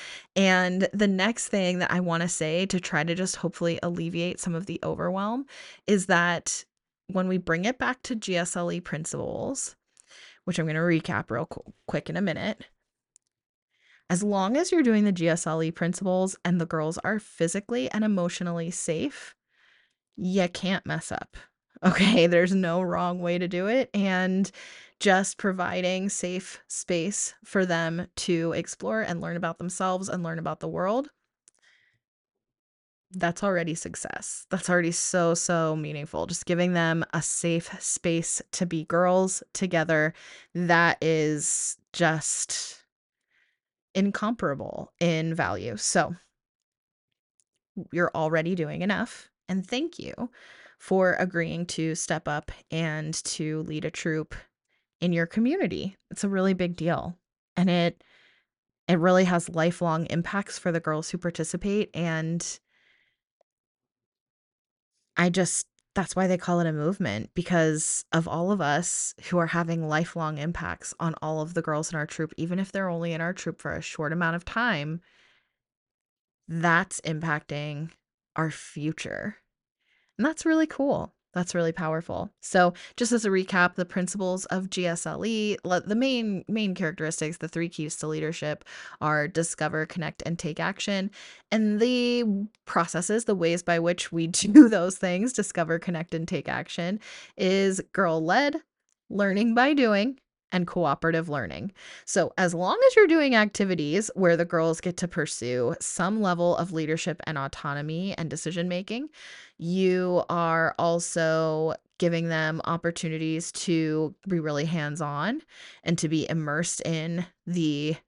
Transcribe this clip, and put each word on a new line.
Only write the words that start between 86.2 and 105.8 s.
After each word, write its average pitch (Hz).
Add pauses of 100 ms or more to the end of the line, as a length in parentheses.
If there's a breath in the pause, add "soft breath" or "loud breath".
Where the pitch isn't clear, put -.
main 202
characteristics, 160
the 160
three 170
keys 156
to 156
leadership 156 (380 loud breath)
are 151
discover, 156
connect, 156
and 170
take 156
action. 196 (420 loud breath)
And 208
the 240 (180)
processes, 175
the 208
ways 170
by 170
which 175
we 165
<laughs> -
do 214
those 185
things, 190
discover, 165
connect, 170
and 165
take 147
action, 175 (360 loud breath)
is 190 (120)
girl-led, 190 (520)
learning 202
by 269
doing, 240 (340)
and 180
cooperative 165
learning. 113 (320 loud breath)
So -
as 180
long 185
as 494
you're 427
doing 294
activities 196
where 175
the 170
girls 165
get 175
to 180
pursue 123